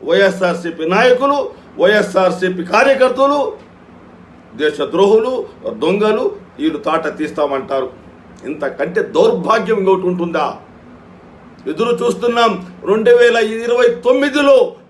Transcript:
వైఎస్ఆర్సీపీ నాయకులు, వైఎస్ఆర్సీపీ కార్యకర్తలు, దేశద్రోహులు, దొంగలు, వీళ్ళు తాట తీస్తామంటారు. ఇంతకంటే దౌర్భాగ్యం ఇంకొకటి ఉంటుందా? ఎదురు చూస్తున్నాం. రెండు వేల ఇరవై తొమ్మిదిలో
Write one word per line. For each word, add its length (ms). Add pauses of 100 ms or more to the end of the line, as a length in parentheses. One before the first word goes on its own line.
వైఎస్ఆర్సీపీ 840
నాయకులు, 600 (300)
వైఎస్ఆర్సీపీ 840
కార్యకర్తలు, 960 (960)
దేశద్రోహులు, 880 (240)
దొంగలు, 680 (240)
వీళ్ళు 180
తాట 400
తీస్తామంటారు. 720 (560)
ఇంతకంటే 580
దౌర్భాగ్యం 760
ఇంకొకటి 300
ఉంటుందా? 480 (1120)
ఎదురు 380
చూస్తున్నాం. 680 (120)
రెండు 260
వేల 240
ఇరవై 520
తొమ్మిదిలో 880 (140)